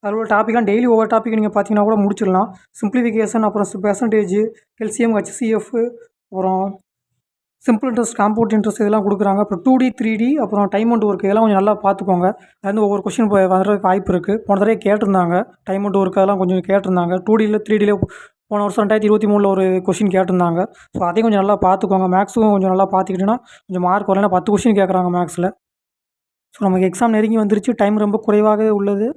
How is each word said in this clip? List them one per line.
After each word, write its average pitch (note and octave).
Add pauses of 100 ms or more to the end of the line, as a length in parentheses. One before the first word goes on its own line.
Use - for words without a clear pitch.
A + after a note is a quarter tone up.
அதுல G#3
உள்ள A3
டாபிக்லாம் A3
டெய்லி A3+
ஒவ்வொரு A3
டாபிக் A3
நீங்க G#3+
பார்த்தீங்கன்னா G#3
கூட A3
முடிச்சிடலாம். G3 (300)
சிம்ப்ளிஃபிகேஷன், A3
அப்புறம் G3+
சு-, G3+
பெர்சன்டேஜ், G#3 (480)
எல் A3
சி B3
எம், A3+
ஹச் G3
சி A#3+ (100)
எஃப், G#3+ (600)
அப்புறம் F#3+ (1000)
சிம்பிள் A#3+
இன்ட்ரெஸ்ட், A#3
காம்பவுண்ட் G#3+
இன்ட்ரெஸ்ட் G#3
இதெல்லாம் G#3
கொடுக்குறாங்க. G3+
அப்புறம் F#3+
டூ C4 (100)
டி, B3+ (140)
த்ரீ A3+ (100)
டி, A#3+ (140)
அப்புறம் G3+
டைம் A3+
அண்ட் A3
ஒர்க் F#3+
இதெல்லாம் G#3+
கொஞ்சம் G3
நல்லா G3+ (120)
பார்த்துக்கோங்க. F#3+ (300)
அது G3
வந்து G#3+
ஒவ்வொரு G3+
கொஸ்டின் G3+
போய் F#3+
வர்றதுக்கு G3
வாய்ப்பு F#3+
இருக்கு. F3+ (140)
போன G3+
தடவை G#3+
கேட்டிருந்தாங்க F#3+ (360)
டைம் G3
அண்ட் G3
ஒர்க் F#3
அதெல்லாம் F#3+
கொஞ்சம் F#3
கேட்டிருந்தாங்க. F#3 (120)
டூ A3
டில, G#3+
த்ரீ G#3+
டில G#3 (540)
போன G#3
வருஷம் G3+
ரெண்டாயிரத்தி G#3+
இருபத்தி G#3+
மூணுல G3+
ஒரு F#3+ (240)
கொஸ்டின் F#3+
கேட்டிருந்தாங்க. F3+ (320)
So, -
அதையும் A3
கொஞ்சம் G3+
நல்லா G3+
பார்த்துக்கோங்க. F#3+
மேத்ஸும் G#3
கொஞ்சம் F#3+
நல்லா F#3+
பார்த்துக்கிட்டீங்கன்னா F#3+ (280)
கொஞ்சம் F3+
மார்க் G3+
வரலன்னா F#3+
பத்து F3+
கொஸ்டின் G#3
கேட்குறாங்க F3+
மேத்ஸில். F3 (1080)
So, -
நமக்கு F#3
எக்ஸாம் A3
நெருங்கி A3
வந்துருச்சு. G#3
டைம் G#3
ரொம்ப G#3
குறைவாகவே G#3+
உள்ளது. G3 (120)